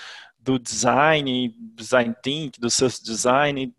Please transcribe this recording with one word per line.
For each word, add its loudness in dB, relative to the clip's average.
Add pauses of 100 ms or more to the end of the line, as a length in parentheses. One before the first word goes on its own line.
(400)
do 0
design, 0 (200)
design 0 (100)
thinking, -6
do -2
seu 2
design 0